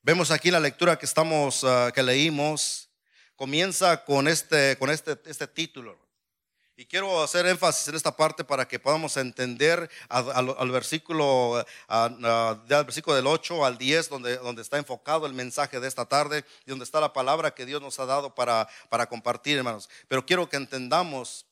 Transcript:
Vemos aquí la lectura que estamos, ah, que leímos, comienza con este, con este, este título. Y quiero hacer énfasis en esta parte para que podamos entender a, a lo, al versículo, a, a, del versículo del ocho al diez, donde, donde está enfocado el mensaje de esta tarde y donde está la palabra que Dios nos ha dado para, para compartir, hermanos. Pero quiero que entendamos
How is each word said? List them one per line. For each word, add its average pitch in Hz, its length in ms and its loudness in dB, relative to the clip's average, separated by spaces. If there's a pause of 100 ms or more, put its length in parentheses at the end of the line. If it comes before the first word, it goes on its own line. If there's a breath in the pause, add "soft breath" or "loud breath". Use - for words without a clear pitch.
Vemos 165 300 2
aquí 165 200 4
la 175 80 4
lectura 160 400 2
que - 60 -12
estamos, 151 600 2
ah, 123 300 4
que 135 80 2
leímos, 147 880 0 (480 soft breath)
comienza 165 680 2
con 139 220 2
este, 147 520 2
con 135 100 0
este, 156 380 -4
este 156 200 -10
título. 127 520 -10 (800)
Y 123 100 -20
quiero 185 360 0
hacer 175 240 2
énfasis 175 420 2
en 147 60 -8
esta 156 220 -2
parte 156 260 2
para 131 240 -2
que 123 120 -8
podamos 151 400 0
entender 139 720 0 (180 loud breath)
a, 120 100 0
a 127 240 0
lo, 131 160 -2
al 127 120 -2
versículo, 127 880 0 (280 loud breath)
a, 113 180 2
a, 117 500 0 (120)
del 143 180 4
versículo 147 300 -2
del 131 120 2
ocho 160 400 0
al 123 100 0
diez, 147 320 0
donde, 123 300 -6
donde 120 240 -10
está 143 160 -4
enfocado 147 480 -4
el 135 80 -6
mensaje 131 440 -6
de 127 100 -6
esta 123 180 -6
tarde 147 380 0 (200 loud breath)
y 131 60 -14
donde 131 160 -8
está 156 140 -2
la 151 120 0
palabra 147 400 0
que 127 140 -14
Dios 143 160 -8
nos 135 180 -12
ha 131 60 -4
dado 139 280 -2
para, 117 320 0 (220 loud breath)
para 117 180 0
compartir, 120 520 -4
hermanos. 113 320 -6 (180 loud breath)
Pero 131 160 -2
quiero 180 240 0
que - 80 -6
entendamos 135 960 -4